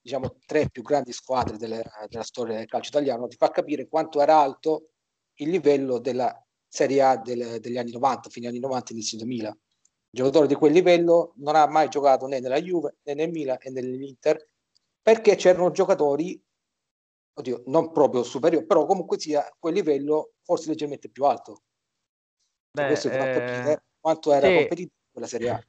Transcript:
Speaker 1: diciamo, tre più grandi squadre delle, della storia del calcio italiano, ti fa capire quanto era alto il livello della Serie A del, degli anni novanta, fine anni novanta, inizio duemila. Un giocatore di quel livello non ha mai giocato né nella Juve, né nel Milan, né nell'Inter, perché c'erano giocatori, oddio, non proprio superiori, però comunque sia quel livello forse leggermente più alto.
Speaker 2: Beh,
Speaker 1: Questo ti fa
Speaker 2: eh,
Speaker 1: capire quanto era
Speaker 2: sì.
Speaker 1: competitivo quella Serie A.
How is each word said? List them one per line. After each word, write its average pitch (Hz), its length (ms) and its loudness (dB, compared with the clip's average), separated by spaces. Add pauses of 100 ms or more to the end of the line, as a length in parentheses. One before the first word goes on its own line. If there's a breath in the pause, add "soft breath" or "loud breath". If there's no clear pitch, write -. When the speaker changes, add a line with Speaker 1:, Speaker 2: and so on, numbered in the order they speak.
Speaker 1:
diciamo, 127 360 -8 (100)
tre 143 220 -2
più - 120 -14
grandi 127 300 -2
squadre 113 460 -6
delle, 113 260 -10 (260)
della 113 140 -10
storia 113 340 -8
del 110 80 -10
calcio - 240 -8
italiano, 127 380 -2
ti - 80 -14
fa - 160 0
capire 143 360 -6
quanto 156 320 -4
era 151 200 6
alto 147 500 -2 (460)
il 147 140 -6
livello 139 500 2
della 123 360 -4 (320)
Serie 139 360 0
A 131 140 4
del, 117 420 -8
degli 120 180 -8
anni 120 140 -6
novanta, 127 380 -4
fine 120 180 -12
anni 120 120 -8
novanta, 127 340 -6
inizio 113 240 -10
duemila. 113 320 -8
Un - 80 -16 (520)
giocatore 135 380 2
di 139 80 2
quel 147 160 4
livello 170 640 4
non 147 180 -4
ha 151 120 6
mai 156 220 2
giocato 131 360 2
né 135 140 -6
nella 131 200 -2
Juve, 170 440 -4
né 147 100 -8
nel 156 160 -4
Milan, 143 340 -6
né 135 60 -12
nell'Inter, 131 800 -4 (520)
perché 220 340 6
c'erano 180 360 4
giocatori, 175 680 0 (960)
oddio, 123 300 -8
non 160 240 0
proprio 127 320 2
superiori, 151 420 0
però 160 200 4
comunque 185 340 0
sia 147 260 -2 (140)
quel 160 140 -4
livello 151 680 -2
forse 165 280 -4
leggermente 143 400 -8
più 131 160 -4
alto. 117 360 -4 (1120)
Speaker 2:
Beh, 147 160 -2
Speaker 1:
Questo 143 220 0
ti 123 80 -4
fa 131 120 -2
Speaker 2:
eh, 131 40 -2
Speaker 1:
capire 123 500 -2 (160)
quanto 160 340 0
era 139 140 6
Speaker 2:
sì. 185 60 6
Speaker 1:
competitivo 170 380 0 (200)
quella 117 160 -12
Serie 117 220 -4
A. 113 200 -6